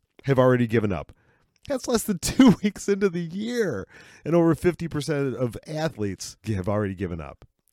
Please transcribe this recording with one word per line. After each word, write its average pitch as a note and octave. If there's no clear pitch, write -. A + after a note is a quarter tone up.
have C#3
already B2+
given G#2+
up. D2+
That's C4+
less A#3+
than G3
<laughs> -
two B3+
weeks -
into G3+
the E3+
year, F#3
and D#3+
over E3+
fifty E3+
percent C#3+
of A#2+
athletes A#2+
g-, G#2+
have F#2
already G2+
given F2
up. C#2